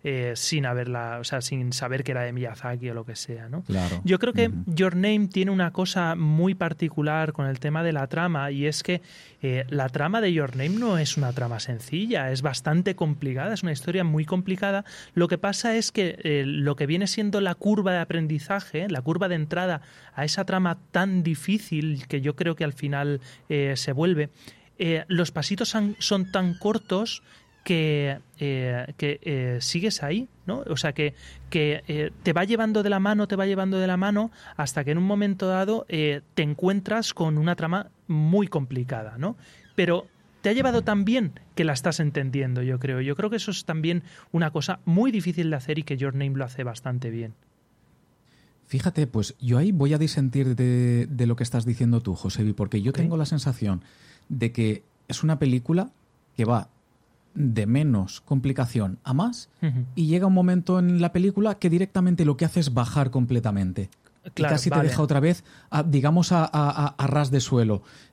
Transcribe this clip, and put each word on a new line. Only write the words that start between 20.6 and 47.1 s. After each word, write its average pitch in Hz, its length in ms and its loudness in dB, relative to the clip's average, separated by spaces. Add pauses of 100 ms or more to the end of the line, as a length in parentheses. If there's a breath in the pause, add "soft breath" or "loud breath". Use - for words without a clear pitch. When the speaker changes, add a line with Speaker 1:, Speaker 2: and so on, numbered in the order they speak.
Speaker 1:
tan 185 320 2
difícil 156 840 -2
que 143 140 -4
yo 135 160 -2
creo 170 180 -2
que - 80 -4
al 147 80 -2
final, 143 480 -2 (300 loud breath)
eh, 139 260 0
se 139 160 -4
vuelve, 151 380 0 (480 loud breath)
eh, 165 320 0
los 175 220 0
pasitos 202 440 -4
han, 208 240 0
son 190 320 0
tan 185 220 0
cortos 208 680 -2 (440 soft breath)
que, 147 540 0 (200)
eh, 127 560 -4
que, 147 280 -4
eh, 127 360 -2
sigues 175 420 -2
ahí, 190 280 -4 (180)
¿no? - 220 -6
O 147 80 -2
sea, 147 160 -2
que, 147 220 -2 (340 loud breath)
que, 151 400 0
eh, 151 220 -4 (120)
te 180 80 2
va 175 140 2
llevando 220 360 0
de 202 80 0
la 196 120 0
mano, 208 260 2
te 196 80 -4
va 190 100 0
llevando 190 320 0
de 185 100 0
la 180 100 0
mano, 208 340 0 (240 loud breath)
hasta 143 300 -4
que 147 60 -2
en 160 80 0
un 180 40 2
momento 202 460 0
dado, 190 400 0
eh, 151 320 0 (120)
te 165 100 0
encuentras 190 680 0
con 156 240 0
una 170 200 2
trama 175 320 -2 (180)
muy 165 400 4
complicada, 123 680 -4
¿no? 185 180 -4 (400 loud breath)
Pero 175 320 0 (340)
te 208 60 0
ha 208 60 4
llevado 247 300 2
tan 202 200 2
bien 214 300 2 (200)
que 170 120 0
la 151 80 2
estás 156 260 -2
entendiendo, 135 640 0
yo 127 160 0
creo. 127 220 -2
Yo 139 160 -2
creo 208 120 0
que 226 60 -2
eso 202 160 -4
es - 140 -6
también 165 380 0 (280 loud breath)
una 165 200 2
cosa 156 340 -4
muy 202 260 4
difícil 175 380 0
de 151 80 0
hacer 151 220 -4
y 151 40 -6
que 139 140 -4
Your 135 180 -2
Name 139 220 -2
lo 131 80 -2
hace 127 180 -8
bastante 123 460 -4
bien. 113 240 -8 (1300 soft breath)